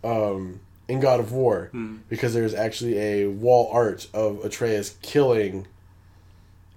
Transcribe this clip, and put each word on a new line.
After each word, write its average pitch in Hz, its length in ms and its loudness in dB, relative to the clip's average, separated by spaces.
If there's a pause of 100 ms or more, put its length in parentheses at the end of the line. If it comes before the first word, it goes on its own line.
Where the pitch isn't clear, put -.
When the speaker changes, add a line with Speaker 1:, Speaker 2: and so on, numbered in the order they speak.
Speaker 1:
um, 98 580 -2 (280)
in 131 120 -2
God 127 200 4
of 110 120 -4
War, 113 400 2
Speaker 2:
Hmm. 110 240 -8 (120)
Speaker 1:
because 113 260 -2
there's 110 200 0
actually 113 440 -2
a 104 280 0
wall 117 460 4
art 110 420 0
of 107 300 -2
Atreus 107 580 -4
killing, 107 640 2 (1120)